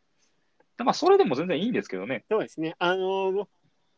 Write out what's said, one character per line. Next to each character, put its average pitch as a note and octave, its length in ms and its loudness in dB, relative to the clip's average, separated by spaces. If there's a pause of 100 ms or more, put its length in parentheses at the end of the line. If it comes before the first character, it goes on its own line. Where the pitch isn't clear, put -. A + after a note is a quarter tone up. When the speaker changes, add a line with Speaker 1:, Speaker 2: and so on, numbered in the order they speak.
(760)
Speaker 1:
で、 - 60 -8
ま B3 80 2
あ、 - 40 0
そ E4 140 0
れ G4 100 8
で F#4+ 60 4
も D#3+ 120 0
全 D#3+ 100 -2
然 F3 140 -2
い G3 60 -2
い B3+ 40 -2
ん - 20 -2
で A#2 100 0
す - 60 -18
け F#2 100 -6
ど F#2+ 80 -8
ね。 B2 220 -6
Speaker 2:
そ G#3+ 100 0
う F#3+ 40 -2
で A#2 60 -8
す - 120 -12
ね。 D#3+ 200 -6
あ F3+ 160 0
の、 F#3+ 520 -2 (500)